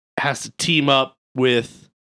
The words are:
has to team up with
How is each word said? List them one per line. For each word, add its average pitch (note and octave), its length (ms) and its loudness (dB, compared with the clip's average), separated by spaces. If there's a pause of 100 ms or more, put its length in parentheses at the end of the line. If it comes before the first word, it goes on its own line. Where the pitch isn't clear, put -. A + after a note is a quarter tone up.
(200)
has C#3 240 -4
to A2 80 -14
team D#3 380 0
up C3+ 280 0 (180)
with B2 540 -2 (120)